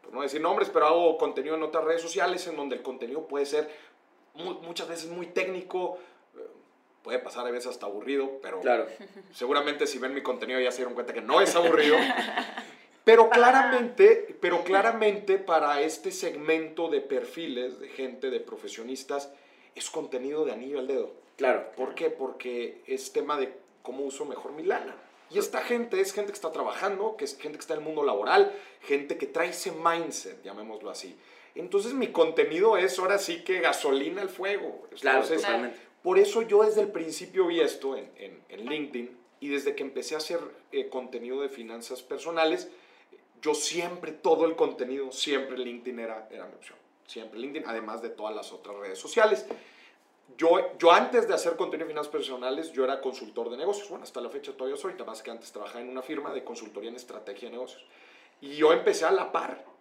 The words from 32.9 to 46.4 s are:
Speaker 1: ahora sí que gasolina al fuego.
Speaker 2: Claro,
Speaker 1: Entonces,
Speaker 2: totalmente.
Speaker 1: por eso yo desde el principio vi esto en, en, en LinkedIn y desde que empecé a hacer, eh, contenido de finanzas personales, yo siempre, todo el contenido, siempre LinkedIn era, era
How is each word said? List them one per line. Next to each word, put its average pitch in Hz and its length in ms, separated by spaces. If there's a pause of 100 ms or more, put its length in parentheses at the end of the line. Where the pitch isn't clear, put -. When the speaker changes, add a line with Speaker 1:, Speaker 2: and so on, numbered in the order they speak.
Speaker 1:
ahora 185 180
sí 165 260
que 185 180
gasolina 151 600
al 190 80
fuego. - 580 (120)
Speaker 2:
Claro, 131 220
Speaker 1:
Entonces, - 240
Speaker 2:
totalmente. 120 340 (240)
Speaker 1:
por 180 160
eso 208 220
yo 208 220
desde 214 180
el 202 80
principio 170 580
vi 170 140
esto 135 340
en, - 220
en, 90 320
en 98 180
LinkedIn 127 500 (220)
y 143 100
desde 139 260
que 143 80
empecé 135 320
a 156 40
hacer, 170 200 (320)
eh, 135 180
contenido 123 520
de 139 80
finanzas 117 520
personales, 160 680 (720)
yo 151 140
siempre, 170 560
todo 160 340
el 160 100
contenido, 135 560
siempre 131 460
LinkedIn 120 420
era, 110 320
era 98 140